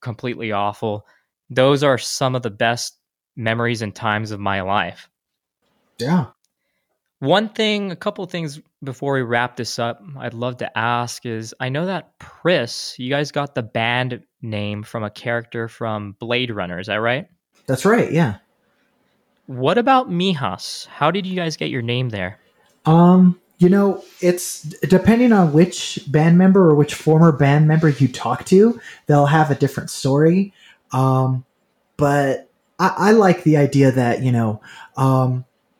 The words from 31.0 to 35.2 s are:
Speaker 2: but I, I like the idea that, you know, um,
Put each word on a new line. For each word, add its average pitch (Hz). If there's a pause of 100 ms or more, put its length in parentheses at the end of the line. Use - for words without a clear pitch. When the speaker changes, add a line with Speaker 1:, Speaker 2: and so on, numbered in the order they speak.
Speaker 2:
but 143 (260)
I, 185
I 196
like 190
the 156
idea 139
that, 120
you 127
know, 113 (360)
um, 127 (340)